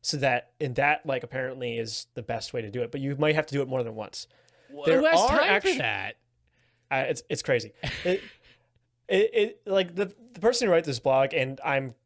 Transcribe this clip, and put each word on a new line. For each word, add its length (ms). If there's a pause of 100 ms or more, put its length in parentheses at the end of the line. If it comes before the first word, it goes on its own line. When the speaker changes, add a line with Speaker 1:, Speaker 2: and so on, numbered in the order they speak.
Speaker 1:
So 160
that, 320 (100)
and 160
that, 300
like, 180
apparently 540
is 360
the 80
best 300
way 80
to 100
do 120
it. 100
But 80
you 160
might 180
have 120
to 80
do 80
it 60
more 140
than 120
once. 340 (420)
Speaker 2:
Wh-, 140
Speaker 1:
There 140
Speaker 2:
who 80
has 120
Speaker 1:
are 200
Speaker 2:
time 120
Speaker 1:
actu- 220
Speaker 2:
for 60
that? 380 (760)
Speaker 1:
Uh, 180
it's, 220
it's 120
crazy. 360
Speaker 2:
<laughs> 40 (220)
Speaker 1:
It, 180 (880)
it, 260
it, 320
like, 280
the, 180 (200)
the 80
person 260
who 60
wrote 120
this 140
blog, 340
and 320
I'm 300 (120)